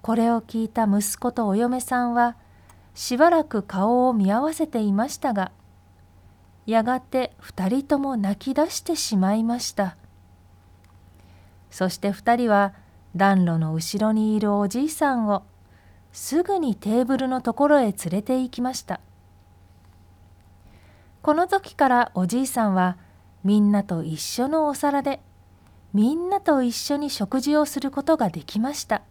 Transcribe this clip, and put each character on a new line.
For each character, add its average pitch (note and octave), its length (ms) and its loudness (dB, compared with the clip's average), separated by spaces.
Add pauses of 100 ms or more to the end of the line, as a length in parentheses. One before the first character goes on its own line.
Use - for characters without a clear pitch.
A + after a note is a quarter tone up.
こ A3+ 140 -2
れ A#3 160 2
を A#3 100 0
聞 A3+ 220 -6
い A3 80 -4
た A3+ 140 0
息 G#3 340 0
子 A#3+ 140 -4
と A#3 140 -2
お G3 80 0
嫁 A#3+ 260 0
さ B3 220 -2
ん A#3+ 120 -2
は、 A#3+ 220 2 (580)
し - 240 -4
ば D#4+ 100 8
ら E4 160 4
く G#3+ 180 -4
顔 A#3+ 460 2
を B3 60 0
見 G3 180 2
合 A#3 80 2
わ D#4 140 -2
せ D#4 120 -2
て B3 140 -4
い G#3+ 100 0
ま G#3 160 0
し D4+ 120 -10
た C4+ 160 -2
が、 F#3+ 180 -4 (1120)
や A3 180 2
が B3 160 0
て B3+ 400 -4
二 - 300 -6
人 C4 140 0
と C#4+ 160 0
も C4+ 180 -4
泣 G3+ 220 -2
き C4+ 160 -6
出 D#4 160 0
し - 100 -8
て E4+ 160 -4
し - 220 -2
ま F#3+ 160 2
い A3+ 100 0
ま A#3 140 -2
し - 140 -8
た。 F#3+ 260 -4 (1700)
そ F#3 200 -2
し - 80 -10
て G3+ 120 -2
二 A#3 260 0
人 A#3+ 120 0
は G3+ 240 4 (420)
暖 F#3+ 300 4
炉 E3 140 2
の D#3+ 160 -2
後 G3+ 320 -2
ろ A3 60 2
に G#3+ 220 2
い G#3+ 60 2
る G#3 140 2
お G3+ 120 2
じ A#3 180 -2
い D#4 40 0
さ C#4+ 260 0
ん A3+ 140 0
を G3 140 0 (680)
す - 320 -2
ぐ F#4+ 160 0
に C4+ 160 0
テ A3 280 0
ー - 20 2
ブ C4 140 0
ル C4 100 -2
の B3+ 140 -2
と A#3 100 -2
こ C#4+ 160 2
ろ D4 120 6
へ G#3+ 120 2
連 - 20 -4 (160)
れ G3 120 -2
て B3+ 180 -2
行 B3+ 100 -4
き A#3+ 120 -8
ま B3+ 100 -4
し - 100 -10
た。 - 200 -10 (2250)
こ D4+ 140 2
の F4 140 2
時 - 260 -2
か C#4 140 2
ら B3 260 2
お F#3 120 0
じ A#3+ 180 0
い - 20 -4
さ A#3 180 -2
ん G3 100 2
は F3+ 220 2 (480)
み G#3 160 4
ん G#3 120 4
な G3+ 120 2
と E3+ 200 -4
一 D#3 140 -6
緒 - 300 -4
の D#4 200 0
お C#4+ 40 -2
皿 C#4+ 300 0
で、 C#4 180 -4 (720)
み A3 220 4
ん F4 160 -2
な G4 100 0
と D4 220 2
一 A#3+ 100 0
緒 - 240 -4
に D4 140 -4
食 B3 320 -4
事 D4 140 0
を D4+ 100 2
す C#4+ 120 -8
る C4+ 120 -4
こ C#4 120 -6
と D#4+ 140 2
が A3 140 0
で D#3 120 -10
き - 160 -8
ま B3+ 140 -2
し - 140 -10
た。 G#3 240 -2